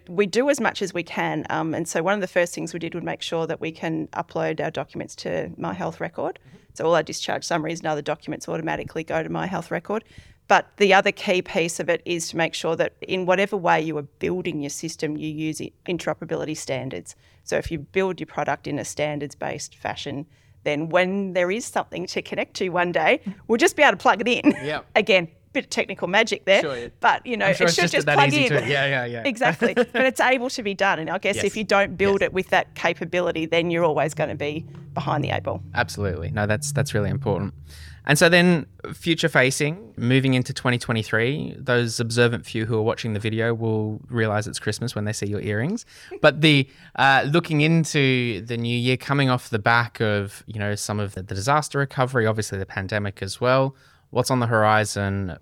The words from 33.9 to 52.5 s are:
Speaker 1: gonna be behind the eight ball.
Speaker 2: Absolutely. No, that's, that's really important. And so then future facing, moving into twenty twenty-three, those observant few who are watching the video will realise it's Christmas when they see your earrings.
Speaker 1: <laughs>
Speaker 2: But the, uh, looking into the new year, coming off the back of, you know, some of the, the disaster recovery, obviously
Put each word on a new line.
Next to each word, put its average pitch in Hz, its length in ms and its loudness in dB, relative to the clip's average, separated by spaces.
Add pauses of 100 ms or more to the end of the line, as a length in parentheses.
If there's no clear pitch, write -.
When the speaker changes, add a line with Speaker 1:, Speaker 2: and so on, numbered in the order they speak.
Speaker 1:
gonna 147 220 -2
be 151 300 -6 (280)
behind 147 300 -2
the - 60 -2
eight - 140 -2
ball. 104 200 -6 (100)
Speaker 2:
Absolutely. 95 580 -4
No, 104 140 -2
that's, 107 280 -2
that's - 200 -2
really 101 160 0
important. 95 440 -2 (540)
And 143 120 4
so 175 80 8
then 175 380 6 (280)
future 160 360 0
facing, 147 680 0
moving 131 380 4
into 127 180 0
twenty 123 240 0
twenty-three, 117 800 -2
those 120 440 0
observant 117 440 4
few 110 220 -4
who 117 100 0
are 107 60 2
watching 113 300 -2
the 101 60 -2
video 113 360 0
will 110 440 -2 (100)
realise 110 360 2
it's - 140 -8
Christmas 113 340 -4
when 104 120 -4
they 107 80 -2
see - 120 -6
your 101 160 -4
earrings. 120 440 -2 (180)
Speaker 1:
<laughs> - 180 -14
Speaker 2:
But 147 200 6
the, 147 280 6 (280)
uh, 135 340 6
looking 160 300 2
into 135 800 2
the 117 160 -6
new 117 200 0
year, 123 200 2
coming 139 320 0
off 123 200 0
the 113 80 0
back 117 440 2
of, 104 460 0
you 110 120 -8
know, 104 160 -2
some 104 240 -4
of 98 160 -4
the, 92 80 -8
the 101 100 -8
disaster 139 460 0
recovery, 131 480 2
obviously 107 320 -2